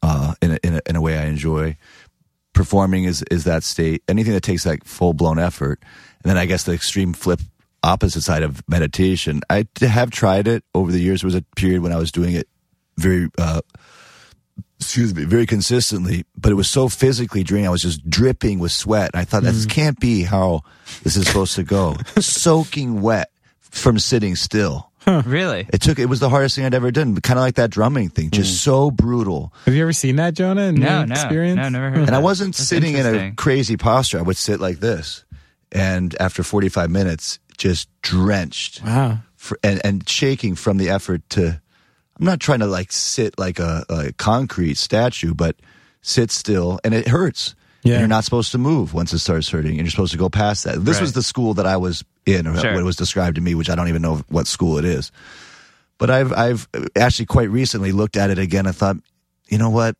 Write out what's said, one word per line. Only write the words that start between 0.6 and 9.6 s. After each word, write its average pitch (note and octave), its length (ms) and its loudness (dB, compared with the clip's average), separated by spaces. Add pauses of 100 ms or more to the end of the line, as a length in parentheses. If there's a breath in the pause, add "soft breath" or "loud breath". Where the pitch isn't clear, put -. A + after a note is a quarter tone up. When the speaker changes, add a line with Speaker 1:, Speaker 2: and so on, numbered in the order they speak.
Speaker 1:
in E2+ 140 0
a, D#2 100 -2
in E2 100 -2
a D#2+ 40 0
way D#2 180 0
I D2+ 80 -2
enjoy. D#2 500 -2 (760 loud breath)
Performing F#2 520 2
is, E2 260 -2
is E2+ 140 0
that E2 180 0
state. E2 460 -2
Anything A2 240 2
that F#2+ 100 0
takes F2+ 220 -2
that D#2 200 -2
full-blown E2 540 0
effort. D2 420 -2 (420 loud breath)
And - 80 0
then F#2+ 60 4
I F2+ 100 0
guess F2 180 -2
the F2+ 80 -2
extreme F2 400 -2
flip E2+ 280 -2 (420)
opposite F2 400 0
side D#2 200 0
of C#2 260 -6
meditation. E2 800 0
I G#2 260 0